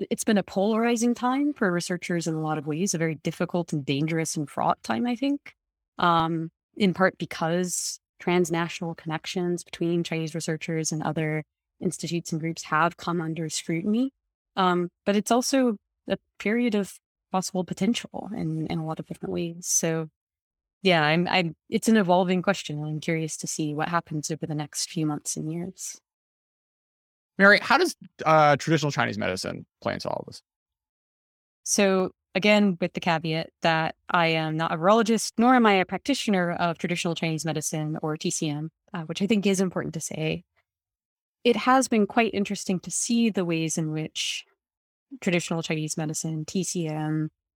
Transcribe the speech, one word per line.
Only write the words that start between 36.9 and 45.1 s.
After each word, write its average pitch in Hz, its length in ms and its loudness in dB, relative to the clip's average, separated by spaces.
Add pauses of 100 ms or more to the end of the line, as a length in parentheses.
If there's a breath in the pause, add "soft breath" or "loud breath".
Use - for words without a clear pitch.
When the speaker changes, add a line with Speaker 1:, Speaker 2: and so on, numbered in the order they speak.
Speaker 1:
Chinese 160 280 -2
medicine 156 580 -4
or 156 140 -2
T 165 160 -4
C - 160 -2
M, 151 220 -4 (240)
uh, 175 80 -8
which 165 200 -6
I 202 60 0
think 202 180 2
is 196 140 4
important 165 360 -2
to 160 40 -6
say, 160 440 -4 (1000)
it 240 140 4
has 254 320 4
been 214 180 4
quite 226 260 0
interesting 196 480 -2
to 170 100 -12
see 233 380 0
the 190 140 -2
ways 160 340 -2
in 156 140 -2
which - 540 -6 (760)